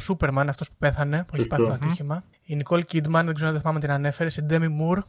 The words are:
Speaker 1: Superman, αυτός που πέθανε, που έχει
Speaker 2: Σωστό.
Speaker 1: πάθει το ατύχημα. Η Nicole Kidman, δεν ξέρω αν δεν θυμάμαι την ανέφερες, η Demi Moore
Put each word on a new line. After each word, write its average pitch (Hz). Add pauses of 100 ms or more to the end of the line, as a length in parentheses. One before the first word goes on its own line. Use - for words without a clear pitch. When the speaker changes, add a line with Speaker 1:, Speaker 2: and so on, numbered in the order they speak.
Speaker 1:
Superman, 143
αυτός 143
που -
πέθανε, 147
που 170
έχει 123
Speaker 2:
Σωστό. 131
Speaker 1:
πάθει 113
το 131
ατύχημα. 160 (220)
Η 147
Nicole 175 (120)
Kidman, 165
δεν 165
ξέρω 156
αν 156
δεν 151
θυμάμαι 156
την 147
ανέφερες, 143
η 151
Demi 165
Moore 160